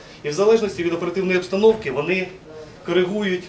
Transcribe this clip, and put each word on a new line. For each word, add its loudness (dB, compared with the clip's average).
І -6
в -4
залежності 2
від 0
оперативної 0
обстановки 2
вони -2
коригують, 0